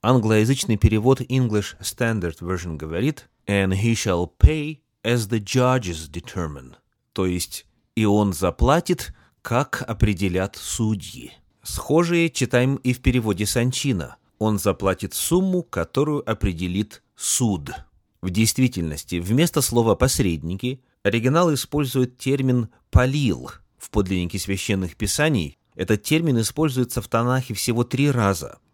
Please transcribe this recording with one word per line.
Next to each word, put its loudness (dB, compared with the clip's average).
Англоязычный 2
перевод 4
English -2
Standard -4
Version -6
говорит: -4
"And 0
he 2
shall 0
pay 2
as 0
the 0
judges 0
determine". -10
То -2
есть -4
"и 2
он 4
заплатит, 0
как -2
определят 0
судьи". -6
Схожее 2
читаем 0
и 0
в -6
переводе 2
Санчина. -2
Он 0
заплатит -2
сумму, 0
которую -2
определит -2
суд. -2
В -4
действительности, 0
вместо 0
слова 2
"посредники" -2
оригинал 4
использует -2
термин 0
"палил". 2
В -18
подлиннике 0
священных -2
писаний -2
этот 0
термин 0
используется -2
в -12
Танахе 0
всего 0
три 0
раза 0